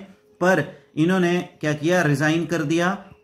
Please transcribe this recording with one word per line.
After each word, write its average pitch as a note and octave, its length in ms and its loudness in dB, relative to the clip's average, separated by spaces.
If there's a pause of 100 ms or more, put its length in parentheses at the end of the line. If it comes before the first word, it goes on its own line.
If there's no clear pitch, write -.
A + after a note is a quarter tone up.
(400)
पर F3 240 2 (320)
इन्होंने F3 420 2 (220)
क्या D3+ 140 -2
किया, E3 280 0
रिजाइन D#3 440 0
कर D#3+ 180 -2
दिया, E3+ 320 0 (260)